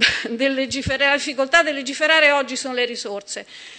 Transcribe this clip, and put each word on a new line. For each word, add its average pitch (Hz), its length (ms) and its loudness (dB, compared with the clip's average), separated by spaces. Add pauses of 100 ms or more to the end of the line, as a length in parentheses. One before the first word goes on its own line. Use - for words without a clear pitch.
<laughs> - 200 -6
del 262 240 0
legifera-, 269 560 0
la 285 60 4
difficoltà 269 460 2
del 302 140 0
legiferare 294 560 2
oggi 262 240 0
sono 254 180 -6
le 247 120 -2
risorse. 208 600 -8 (340)